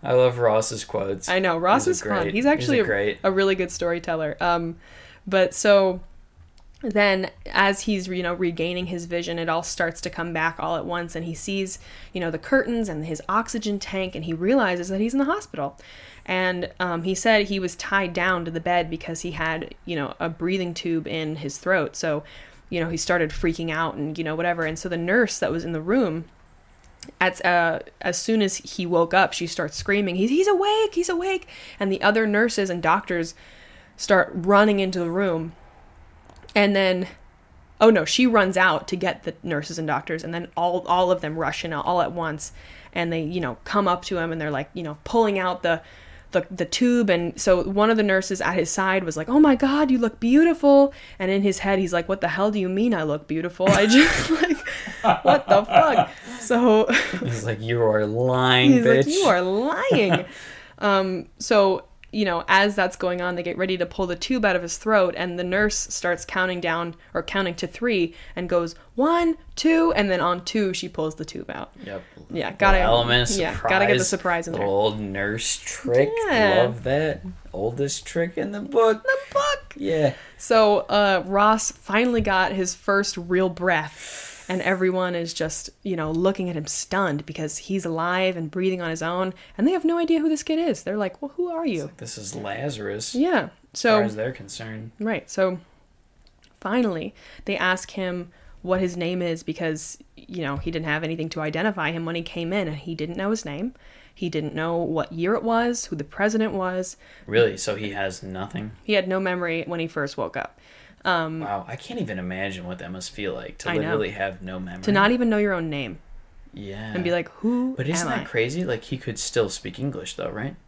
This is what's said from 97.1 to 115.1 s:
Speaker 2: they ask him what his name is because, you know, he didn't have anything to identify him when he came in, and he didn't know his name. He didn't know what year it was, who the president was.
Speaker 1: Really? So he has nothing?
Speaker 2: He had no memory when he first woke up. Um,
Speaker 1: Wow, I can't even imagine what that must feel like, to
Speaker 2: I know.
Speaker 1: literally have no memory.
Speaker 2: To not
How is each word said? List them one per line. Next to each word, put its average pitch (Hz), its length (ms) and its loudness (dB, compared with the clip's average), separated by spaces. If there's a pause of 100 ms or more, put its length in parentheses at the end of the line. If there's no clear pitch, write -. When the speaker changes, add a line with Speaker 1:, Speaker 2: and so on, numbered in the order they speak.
Speaker 2:
they 202 120 -2
ask 185 360 0
him 180 380 -6 (320)
what 185 180 0
his 180 160 -2
name 180 260 -2
is 165 200 -4
because, 160 560 -6 (180)
you - 260 -12
know, 143 140 -4
he 165 140 -6
didn't 165 160 -6
have 156 180 -2
anything 160 260 -4
to 165 100 -8
identify 165 520 -2
him 165 120 -6
when 165 120 -6
he 165 60 -4
came 170 300 -6
in, 190 160 -2
and 151 80 -8
he 165 180 -10
didn't 156 220 -8
know 190 140 -2
his 220 140 -4
name. 170 300 -8 (400)
He - 160 -6
didn't 151 240 -6
know 165 240 -2
what 160 340 -4
year 175 220 -2
it - 80 -4
was, 233 440 -2
who 170 100 -8
the 143 80 -8
president 214 500 -2
was. 185 420 -4 (300)
Speaker 1:
Really? 107 320 2
So 104 180 -4
he 104 140 -8
has 98 320 -6
nothing? 98 500 -10 (100)
Speaker 2:
He 214 120 0
had 185 140 2
no 190 120 -2
memory 175 460 -4
when 170 120 -6
he 165 80 -4
first 147 300 -6
woke - 200 -6
up. - 220 -10 (460)
Um, 160 360 -2
Speaker 1:
Wow, 101 280 -6
I 127 80 -12
can't 240 240 -10
even 107 180 -6
imagine 92 480 -6
what 90 120 -10
that 87 120 -12
must 92 200 -10
feel 95 240 -6
like, - 240 -12
to - 120 -8
Speaker 2:
I 170 40 -4
know. 151 60 0
Speaker 1:
literally 147 300 -2
have 98 320 -6
no 92 160 -10
memory. 90 260 -12
Speaker 2:
To 208 80 2
not 202 200 6